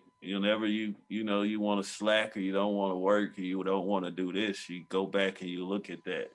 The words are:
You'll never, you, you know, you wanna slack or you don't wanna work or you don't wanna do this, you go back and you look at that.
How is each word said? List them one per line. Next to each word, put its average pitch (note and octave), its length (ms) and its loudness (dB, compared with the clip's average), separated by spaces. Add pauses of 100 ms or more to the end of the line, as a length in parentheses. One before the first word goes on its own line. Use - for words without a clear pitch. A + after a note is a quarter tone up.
(200)
You'll G2 220 -4
never, G#2+ 240 2
you, G#2+ 300 0 (140)
you A2 140 -2
know, G2+ 200 2
you G#2+ 160 0
wanna G#2 240 2
slack G#2+ 520 0
or G#2+ 40 -4
you F#2+ 140 0
don't G2+ 200 2
wanna G2 240 0
work G2+ 400 2
or G2 40 -6
you F#2 220 -2
don't F#2 220 2
wanna F#2 240 0
do F2+ 240 -2
this, G2+ 340 -2
you F2+ 180 -10
go F#2+ 200 0
back F#2+ 360 0
and F#2 80 -6
you F2+ 160 -4
look G2 260 -4
at E2 140 -12
that. E2+ 300 -4